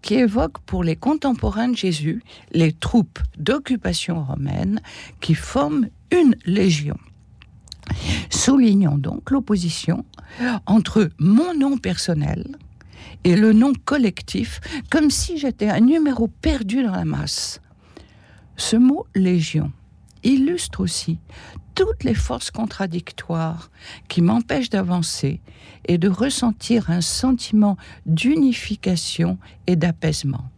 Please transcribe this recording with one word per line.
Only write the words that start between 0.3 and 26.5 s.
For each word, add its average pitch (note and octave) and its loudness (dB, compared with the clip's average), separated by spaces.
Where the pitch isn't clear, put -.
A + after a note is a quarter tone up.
pour F#3 -4
les D#3+ 0
contemporains B3 -2
de A#3+ -2
Jésus E3 -2
les D#3+ 2
troupes - 0
d'occupation F#3 -4
romaine C#3 -4
qui E3 0
forment C#4 -2
une E4 6
légion. E3+ 0
Soulignons G3+ 4
donc - -6
l'opposition F3+ -2
entre G#3 2
mon C#4 4
nom C#4 2
personnel E3+ -4
et F3+ 6
le A3 6
nom A#3+ 6
collectif, - -2
comme D#4 4
si - -4
j'étais B3 -2
un F#3+ 0
numéro B3+ 4
perdu C4 -2
dans G#3+ -2
la F3 -4
masse. - -6
Ce - -2
mot B3+ 4
légion E3 0
illustre C#4 0
aussi E3 -4
toutes G4 -2
les A#3 0
forces - -4
contradictoires E3 -6
qui - 0
m'empêchent A#3 0
d'avancer F3 -2
et F3 2
de F3 2
ressentir A3+ 0